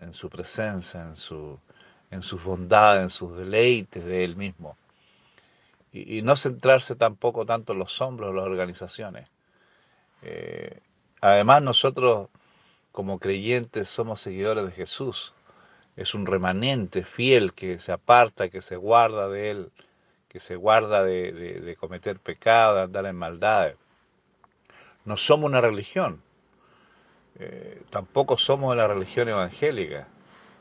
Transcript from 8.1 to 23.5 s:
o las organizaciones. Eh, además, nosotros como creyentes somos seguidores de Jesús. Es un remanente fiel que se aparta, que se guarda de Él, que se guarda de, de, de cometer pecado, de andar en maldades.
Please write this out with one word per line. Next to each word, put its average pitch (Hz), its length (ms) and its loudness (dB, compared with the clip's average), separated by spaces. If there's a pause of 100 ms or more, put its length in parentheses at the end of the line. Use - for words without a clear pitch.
o 95 40 -4
las 95 100 -4
organizaciones. 95 840 -8 (920)
Eh, 50 580 -14 (400)
además, 104 400 8
nosotros 123 640 2 (640)
como 98 260 -6
creyentes 107 720 -4
somos 110 320 -6
seguidores 101 460 -4
de 92 60 -8
Jesús. 95 640 -8 (600)
Es - 180 -6
un 101 120 -6
remanente 95 800 -2
fiel 120 480 2
que 90 260 -8
se - 140 -8
aparta, 113 560 4
que 92 120 -14
se - 140 -12
guarda 107 540 2
de 104 220 -4
Él, 95 200 -10 (560)
que - 140 -18
se 90 160 -12
guarda 107 480 4
de, 92 260 -2
de, 87 300 -12
de 85 160 -14
cometer 92 420 -10
pecado, 113 560 4
de 95 60 2
andar 95 240 -4
en 95 100 -8
maldades. 87 640 0 (1300)